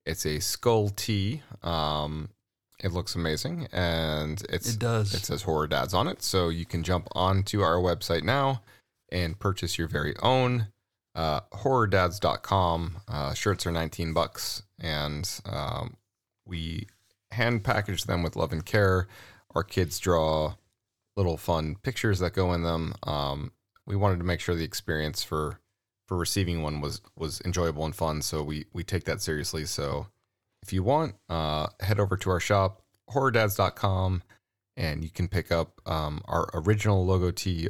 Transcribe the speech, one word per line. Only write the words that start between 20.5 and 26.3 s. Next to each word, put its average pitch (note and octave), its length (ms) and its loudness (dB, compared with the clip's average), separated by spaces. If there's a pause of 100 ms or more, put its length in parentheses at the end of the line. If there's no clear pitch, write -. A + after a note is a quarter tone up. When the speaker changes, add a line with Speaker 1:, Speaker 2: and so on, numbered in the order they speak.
Speaker 1:
little F2+ 200 2
fun D#2 460 0
pictures A2 380 0
that F2 140 0
go F2+ 180 4
in E2+ 100 0
them. E2 400 0
Um, C#2+ 500 -4 (320)
we G2 120 -2
wanted G2 220 4
to F2 60 -4
make F2 160 0
sure F2 140 0
the E2 100 0
experience D#2 600 -2
for, D2+ 340 -4 (480)
for F#2 100 -2
receiving E2+ 460 0